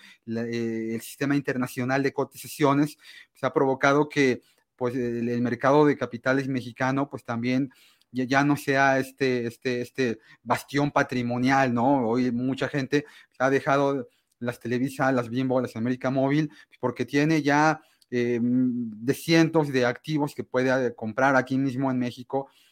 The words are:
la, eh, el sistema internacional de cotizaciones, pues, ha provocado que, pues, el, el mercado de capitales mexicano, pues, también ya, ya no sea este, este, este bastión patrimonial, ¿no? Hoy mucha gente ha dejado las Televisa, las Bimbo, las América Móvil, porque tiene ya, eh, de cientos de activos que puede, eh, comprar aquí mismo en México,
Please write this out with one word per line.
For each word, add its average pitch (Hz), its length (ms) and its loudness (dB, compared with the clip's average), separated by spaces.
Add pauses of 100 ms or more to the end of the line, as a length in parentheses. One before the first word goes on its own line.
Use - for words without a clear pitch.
(260)
la, 113 160 -6
eh, 113 540 -4
el 113 60 -6
sistema 143 340 -4
internacional 127 680 -2
de 135 80 0
cotizaciones, 139 840 0 (340)
pues, - 120 -20
ha 131 100 -2
provocado 139 560 2
que, 135 320 0 (340)
pues, 123 200 -4
el, 120 340 -2
el 120 120 -2
mercado 131 440 4
de 143 120 4
capitales 131 500 -2
mexicano, 131 640 -4
pues, 131 140 -12
también 127 480 -2 (400)
ya, 127 120 -4
ya 139 200 2
no 147 140 4
sea 135 400 2
este, 131 480 -2
este, 123 360 -4
este 120 380 -2 (220)
bastión 139 500 -2
patrimonial, 127 840 2
¿no? 123 360 2
Hoy 127 220 0
mucha 127 380 -2
gente 143 360 -2 (320)
ha 131 140 2
dejado 139 560 0 (320)
las 120 200 -6
Televisa, 131 520 -2
las 120 180 -2
Bimbo, 127 320 -2
las 117 140 -6
América 127 340 -4
Móvil, 139 400 0 (300)
porque 123 260 -4
tiene 147 380 2
ya, 147 380 2 (280)
eh, 120 320 0
de 120 720 0
cientos 160 580 2
de 131 140 2
activos 147 480 -2
que 117 100 -8
puede, 127 440 0
eh, 117 80 -6
comprar 131 400 0
aquí 131 220 2
mismo 135 340 -2
en 127 80 -2
México, 127 500 -6 (220)